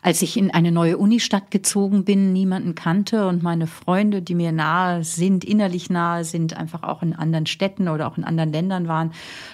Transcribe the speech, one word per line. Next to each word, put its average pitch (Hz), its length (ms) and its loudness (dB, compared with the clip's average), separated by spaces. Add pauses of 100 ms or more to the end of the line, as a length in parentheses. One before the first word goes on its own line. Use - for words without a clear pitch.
als 170 180 2
ich 165 160 0
in 196 140 4
eine 170 220 4
neue 170 260 2
Unistadt 208 520 2
gezogen 202 540 0
bin, 196 300 2
niemanden 185 400 0
kannte 196 540 0
und 175 140 0
meine 165 240 0
Freunde, 196 540 0
die 175 140 -4
mir 170 180 0
nahe 165 520 0
sind, 180 380 0
innerlich 185 460 0
nahe 170 360 0
sind, 165 300 -4
einfach 160 280 -10
auch 156 200 -8
in 160 120 0
anderen 156 320 -2
Städten 190 420 -2
oder 156 180 -2
auch 151 120 -8
in 156 60 -4
anderen 160 280 0
Ländern 175 360 -2
waren. 160 240 -2 (420)